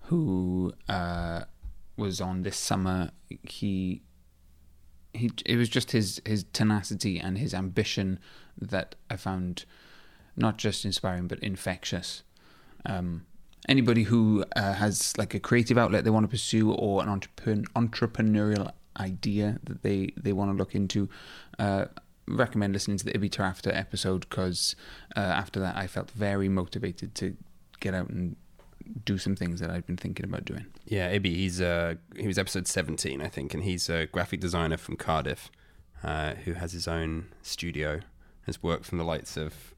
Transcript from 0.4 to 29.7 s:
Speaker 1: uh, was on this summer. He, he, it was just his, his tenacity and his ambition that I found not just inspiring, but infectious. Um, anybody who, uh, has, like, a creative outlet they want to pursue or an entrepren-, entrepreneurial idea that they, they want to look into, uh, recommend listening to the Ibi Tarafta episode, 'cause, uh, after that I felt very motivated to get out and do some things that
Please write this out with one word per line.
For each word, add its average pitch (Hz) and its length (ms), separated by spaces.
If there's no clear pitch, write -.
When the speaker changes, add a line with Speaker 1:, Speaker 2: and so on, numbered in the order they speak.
Speaker 1:
uh, 87 540
was 98 240
on 92 220
this 95 140
summer. 92 540
He, 95 600
he, 117 180
it 120 100
was 120 120
just - 240
his, 107 320
his 107 280
tenacity 104 680
and 95 180
his 139 160
ambition 95 640
that 98 340
I - 80
found 92 480
not 110 220
just - 260
inspiring, 90 440
but - 120
infectious. 92 840
Um, 90 400
anybody 120 360
who, 107 400
uh, 98 180
has, 101 420
like, 104 180
a 98 60
creative 120 380
outlet 104 260
they 110 60
want 107 140
to 101 40
pursue 110 440
or 98 300
an - 60
entrepren-, 104 580
entrepreneurial 107 960
idea 104 680
that - 180
they, 101 340
they 101 160
want 101 180
to 95 60
look 90 180
into, 101 340
uh, 98 260
recommend 110 440
listening 101 260
to - 60
the - 100
Ibi 98 160
Tarafta 95 460
episode, 92 520
'cause, - 480
uh, 107 40
after 95 400
that 92 160
I 98 100
felt - 260
very 101 360
motivated 95 680
to 95 200
get 95 140
out 90 160
and 87 260
do 98 140
some 95 180
things 87 240
that 82 100